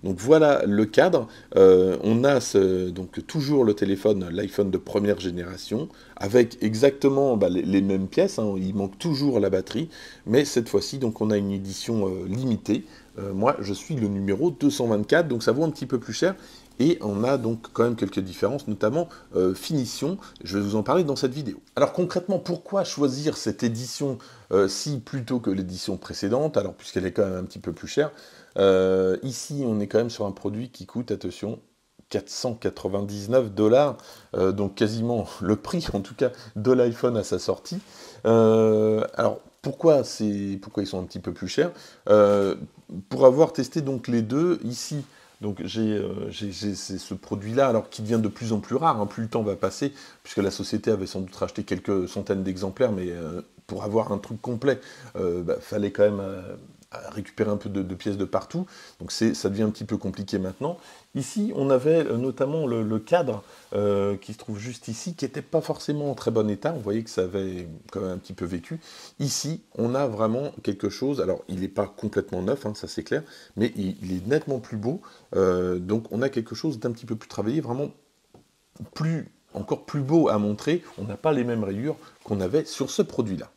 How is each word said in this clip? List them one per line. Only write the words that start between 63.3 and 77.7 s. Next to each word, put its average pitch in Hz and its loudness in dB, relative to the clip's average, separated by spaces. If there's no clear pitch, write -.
euh, 101 0
qui 107 -14
se 107 -14
trouve 107 -10
juste 120 -12
ici, 139 -8
qui - -6
était 139 -8
pas 156 -2
forcément 147 -4
en 127 -4
très - -2
bon 110 2
état, 143 -4
on 127 -6
voyait 107 -4
que - -14
ça 95 -2
avait 92 -4
quand 98 -6
même 92 -4
un 90 -6
petit - -14
peu 92 -6
vécu. 90 -8
Ici, 147 -4
on 117 0
a 135 0
vraiment 110 0
quelque 104 -2
chose, 135 -2
alors 90 -2
il 92 -6
n'est 95 -4
pas 98 -2
complètement 95 -4
neuf, 113 -2
hein, 107 -4
ça - -12
c'est - -8
clair, 147 -4
mais 113 0
il, 95 -4
il 92 -4
est 90 -8
nettement 139 0
plus 113 -10
beau, 120 -4
euh, 90 2
donc 104 -2
on 113 -2
a 135 0
quelque 117 -4
chose 135 -4
d'un 123 -2
petit 117 -10
peu 113 -4
plus - -12
travaillé, 120 -2
vraiment 127 -6